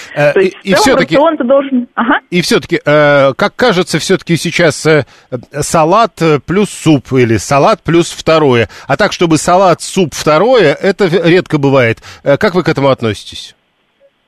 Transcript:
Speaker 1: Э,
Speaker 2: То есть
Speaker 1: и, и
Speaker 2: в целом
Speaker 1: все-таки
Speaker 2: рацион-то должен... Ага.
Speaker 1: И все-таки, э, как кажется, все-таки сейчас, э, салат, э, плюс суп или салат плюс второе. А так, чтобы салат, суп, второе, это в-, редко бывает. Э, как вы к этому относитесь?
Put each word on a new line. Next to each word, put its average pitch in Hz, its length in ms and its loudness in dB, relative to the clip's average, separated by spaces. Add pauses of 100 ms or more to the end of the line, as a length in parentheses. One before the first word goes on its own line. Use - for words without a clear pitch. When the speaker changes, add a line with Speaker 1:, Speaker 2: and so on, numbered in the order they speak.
(140)
Speaker 1:
Э, 147 180 0
Speaker 2:
То 196 80 2
есть 190 220 0
Speaker 1:
и, 190 80 -4
и 185 40 2
Speaker 2:
в - 40 2
целом 269 220 2
Speaker 1:
все-таки - 160 -2
Speaker 2:
рацион-то 302 280 0
должен... 269 500 0
Ага. 240 260 -2 (100)
Speaker 1:
И 175 100 0
все-таки, 170 420 -2
э, 143 540 2
как - 180 -2
кажется, 185 440 0
все-таки 170 380 -2
сейчас, 170 500 -2
э, 151 180 2 (560)
салат, 170 640 0
э, 156 180 2
плюс 190 300 -2
суп - 420 0
или 117 240 2
салат 147 480 0
плюс 170 260 0
второе. 139 580 0 (200)
А 143 80 -2
так, 196 160 -2
чтобы 165 240 0
салат, 180 460 2
суп, 180 320 -4
второе, 185 600 2
это 190 340 -2
в-, 170 200 0
редко 170 300 0
бывает. 135 400 2 (260)
Э, 139 140 2
как 202 160 -2
вы 180 80 -2
к 147 80 -4
этому 139 180 0
относитесь? - 680 -6 (720)